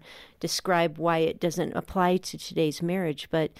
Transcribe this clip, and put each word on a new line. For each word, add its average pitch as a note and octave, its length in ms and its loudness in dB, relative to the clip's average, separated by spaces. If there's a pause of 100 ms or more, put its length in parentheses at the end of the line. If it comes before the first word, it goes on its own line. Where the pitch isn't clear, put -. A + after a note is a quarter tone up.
(400)
describe E3+ 580 0
why E3 220 2
it D#3+ 200 2
doesn't E3+ 340 0
apply F3+ 440 2
to - 200 -6
today's D#3+ 440 -2
marriage. E3+ 500 -2
But D#3+ 280 0